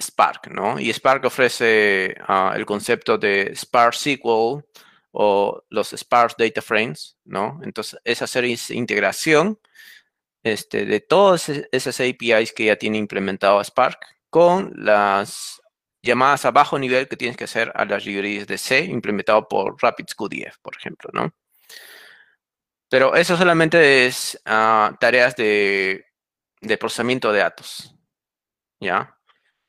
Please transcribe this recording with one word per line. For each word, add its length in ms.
Spark, 460
¿no? 320
Y 120
Spark 320
ofrece, 920
ah, 300
el 100
concepto 500
de 380
Spark 400
S 240
Q 120
L 340
o 560
los 240
Spark 440
Data 240
Frames, 640
¿no? 380
Entonces, 400
es 180
hacer 240
esa 300
integración, 840
este, 420
de 140
todas 500
e-, 220
esas 300
A 40
P 240
Is 100
que 120
ya 120
tiene 220
implementado 640
Spark 380
con 460
las 880
llamadas 420
a 60
bajo 280
nivel 300
que 80
tienes 200
que 80
hacer 320
a 80
las 200
librerías 440
de 100
C 220
implementado 640
por 340
Rapids 360
Q 120
D 200
F, 120
por 160
ejemplo, 360
¿no? 200
Pero 240
eso 220
solamente 680
es, 380
ah, 540
tareas 380
de, 680
de 180
procesamiento 540
de 60
datos, 560
¿ya? 320